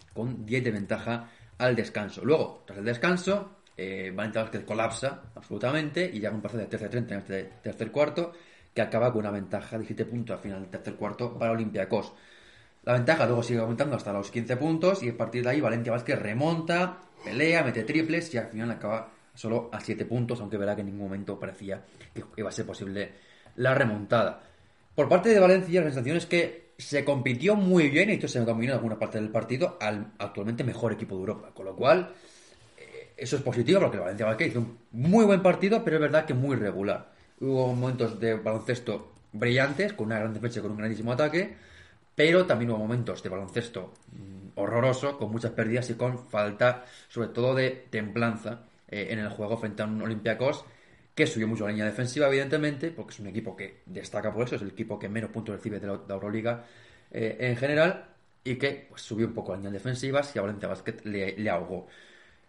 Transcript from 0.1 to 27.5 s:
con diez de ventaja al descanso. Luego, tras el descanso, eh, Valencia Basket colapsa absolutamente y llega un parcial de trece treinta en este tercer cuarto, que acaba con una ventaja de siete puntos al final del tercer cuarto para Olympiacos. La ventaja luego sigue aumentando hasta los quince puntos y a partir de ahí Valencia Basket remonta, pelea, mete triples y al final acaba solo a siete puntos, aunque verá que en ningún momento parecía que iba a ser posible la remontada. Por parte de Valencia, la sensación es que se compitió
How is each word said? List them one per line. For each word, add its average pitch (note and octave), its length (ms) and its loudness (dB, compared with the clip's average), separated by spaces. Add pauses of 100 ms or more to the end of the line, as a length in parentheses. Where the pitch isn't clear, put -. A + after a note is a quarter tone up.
con A2+ 320 -6
diez B2 180 0
de A#2+ 60 2
ventaja G#2+ 580 -4 (300)
al B2+ 180 4
descanso. G2+ 480 -4
Luego, C3+ 420 2
tras G2 120 -14
el G2+ 80 -4
descanso, F3+ 640 0 (260)
eh, F#2+ 380 -6
Valencia G#2+ 280 -2
Basket A2 220 -6
colapsa A2+ 580 -2 (120)
absolutamente D3 760 -2
y G#2+ 100 -6
llega G#2 100 -2
un G#2+ 100 -4
parcial G#2 220 -4
de F#2+ 60 -6
trece G#2 200 -4
treinta A2+ 260 -4
en G2 60 -4
este F#2+ 300 -6 (120)
tercer A2 280 -6
cuarto, D3+ 420 0 (400)
que A#2 80 -2
acaba A2+ 320 2
con A2 80 0
una G#2 100 -4
ventaja G2+ 480 -6
de G#2 60 -6
siete A2 220 -4
puntos A2+ 300 -6
al - 60 -14
final G2 200 -8
del F2+ 80 -14
tercer F#2+ 240 -10
cuarto G#2+ 440 -6
para A2+ 140 2
Olympiacos. G#2+ 600 -2 (720)
La B2 100 4
ventaja B2 320 4
luego A#2 160 4
sigue A#2+ 180 0
aumentando A#2 360 0
hasta G2+ 160 -6
los G2 180 -4
quince A#2+ 260 -2
puntos D#3+ 460 2
y A#2+ 80 0
a A#2 60 -8
partir A#2+ 280 -2
de B2 60 2
ahí D3 100 2
Valencia A#2 320 0
Basket A#2+ 240 0
remonta, E3 840 0 (260)
pelea, D#3 380 2
mete A#2 220 0
triples D#3+ 500 0
y A#2 40 0
al G#2+ 100 -4
final A2+ 220 -4
acaba A2 400 -4 (240)
solo A2+ 380 -2
a G#2+ 80 -8
siete - 240 -4
puntos, A#2+ 360 -2
aunque G#2+ 160 -6
verá G2+ 180 0
que G#2 80 -4
en G2 60 -6
ningún G2+ 200 -8
momento G2 300 -6
parecía G2 440 -10 (300)
que - 100 -10 (140)
iba G2+ 120 -4
a - 40 -6
ser G#2+ 140 -6
posible G2 440 -6 (460)
la C3 180 4
remontada. G#2+ 680 2 (520)
Por C#3 140 4
parte F#3 220 6
de G#3 100 10
Valencia, F#3 400 8
la D#3 80 2
sensación C3+ 300 0
es E3 80 -2
que - 520 0
se C#3+ 260 -2
compitió C3+ 520 4